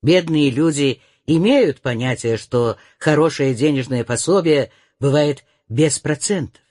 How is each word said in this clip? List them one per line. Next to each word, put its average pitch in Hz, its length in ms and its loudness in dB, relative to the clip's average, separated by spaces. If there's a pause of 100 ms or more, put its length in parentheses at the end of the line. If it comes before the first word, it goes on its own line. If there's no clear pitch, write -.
Бедные 160 480 2
люди 143 520 0 (240)
имеют 190 540 2
понятие, 120 560 -4
что 120 400 -2 (220)
хорошее 147 560 0
денежное 127 500 -2
пособие 151 640 0 (300)
бывает 143 440 0 (240)
без 143 300 0
процентов. 151 720 -6